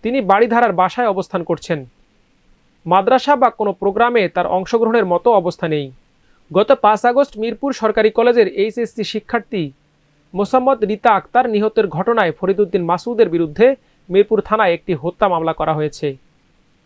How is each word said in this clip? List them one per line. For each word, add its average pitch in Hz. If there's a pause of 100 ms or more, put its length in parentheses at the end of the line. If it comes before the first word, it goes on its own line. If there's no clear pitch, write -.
তিনি 247
বাড়িধারার 220
বাসায় 185
অবস্থান 180
করছেন। 160 (1040)
মাদ্রাসা 196
বা 247
কোনো 202
প্রোগ্রামে 220
তার 180
অংশগ্রহণের 220
মতো 175 (100)
অবস্থা 175
নেই। 147 (640)
গত 190 (140)
পাঁচ 208
আগস্ট 254
মিরপুর 233
সরকারি 220
কলেজের 233 (140)
এইচএসসি 220
শিক্ষার্থী 208 (720)
মোসাম্মদ 254
রীতা 214
আক্তার 240
নিহতের 214
ঘটনায় 190
ফরিদ 185
উদ্দিন 180
মাসউদের 196
বিরুদ্ধে 165 (420)
মিরপুর 202
থানায় 202
একটি -
হত্যা 165
মামলা 165
করা 156
হয়েছে। 151 (800)